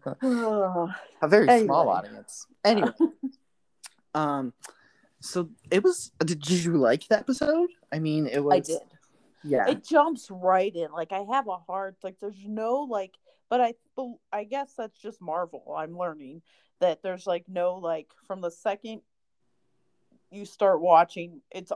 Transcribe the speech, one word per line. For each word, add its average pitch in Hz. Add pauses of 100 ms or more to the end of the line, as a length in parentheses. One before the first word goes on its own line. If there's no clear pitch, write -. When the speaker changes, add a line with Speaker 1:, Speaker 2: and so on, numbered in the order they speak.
(220)
Speaker 1:
Ugh. 214 (320)
Speaker 2:
A 156
very 196 (180)
small 165
Speaker 1:
Anyway. 104
Speaker 2:
audience. - (160)
Anyway. 214
Speaker 1:
<laughs> - (1120)
Speaker 2:
Um, 143 (680)
so 175 (220)
it 190
was, -
did, 160
did 165
you 170
like 131
the 214
episode? 302 (220)
I 151
mean, 156
it 135
was 143
Speaker 1:
I -
did. - (640)
Speaker 2:
Yeah. 156
Speaker 1:
It 285
jumps 311
right 185
in. 160
Like, 165
I 196
have 262
a 185
hard, 190
like, 185
there's 202
no, 220
like, 214 (340)
but 247
I 240 (220)
bel-, 247 (120)
I 208
guess 269
that's 220
just 214
Marvel. 165
I'm 160
learning 156 (360)
that 170
there's, 185
like, 175
no, 180
like, 165 (160)
from 190
the 175
second 220 (1300)
you 202
start 190
watching, 170
it's -